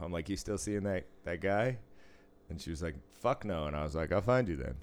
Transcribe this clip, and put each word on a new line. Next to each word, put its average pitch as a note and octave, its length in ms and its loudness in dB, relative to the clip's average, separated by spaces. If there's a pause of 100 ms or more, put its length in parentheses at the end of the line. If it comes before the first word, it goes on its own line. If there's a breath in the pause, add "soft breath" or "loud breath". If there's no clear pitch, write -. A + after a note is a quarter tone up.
I'm E2 100 -4
like, E2+ 180 -2
"You G2 80 0
still G#2 200 -2
seeing G#2 260 0
that, F#2+ 200 0 (220)
that E2 160 -2
guy?" G#2+ 360 4 (720 soft breath)
And D#2+ 120 -6
she - 80 -6
was D#2+ 120 -4
like, E2 140 -2 (240)
"Fuck B2+ 240 2
no." E2+ 240 0
And D2 80 -2
I D2 80 0
was D2+ 120 -2
like, D#2+ 180 2
"I'll G2 80 6
find B2 260 4
you E2+ 80 0
then." B1+ 280 -4